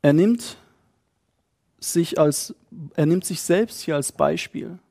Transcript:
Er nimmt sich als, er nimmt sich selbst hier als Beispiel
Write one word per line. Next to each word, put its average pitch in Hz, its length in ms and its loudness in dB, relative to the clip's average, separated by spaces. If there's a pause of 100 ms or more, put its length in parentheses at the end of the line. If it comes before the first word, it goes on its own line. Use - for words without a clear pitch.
Er 143 120 6
nimmt 208 440 2 (1200)
sich - 380 -2
als, 147 380 2 (400)
er 151 100 2
nimmt 175 180 2
sich - 200 -8
selbst 208 380 0
hier 160 140 -4
als 143 160 -2
Beispiel 160 680 -2 (120)